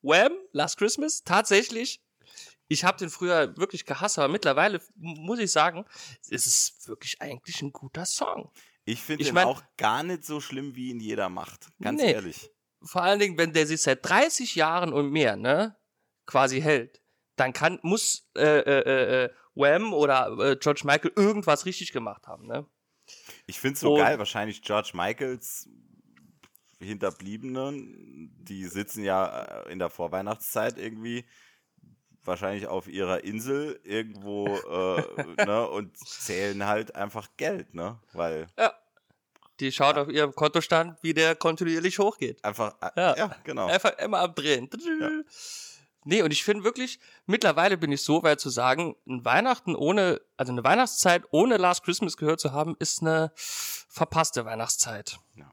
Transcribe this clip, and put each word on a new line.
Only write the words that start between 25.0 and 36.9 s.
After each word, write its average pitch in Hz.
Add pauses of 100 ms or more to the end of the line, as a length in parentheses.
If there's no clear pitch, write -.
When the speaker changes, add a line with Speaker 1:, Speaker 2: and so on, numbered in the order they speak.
Speaker 2:
Hinterbliebenen, 101 (100)
die 95
sitzen 101
ja, 92
äh, 73
in 92
der 87
Vorweihnachtszeit 104
irgendwie 113 (1000)
wahrscheinlich 95
auf 92
ihrer 90
Insel 131
irgendwo, 101
äh, 92 (220)
<laughs> 87
ne, 107
und 202
zählen 101
halt 104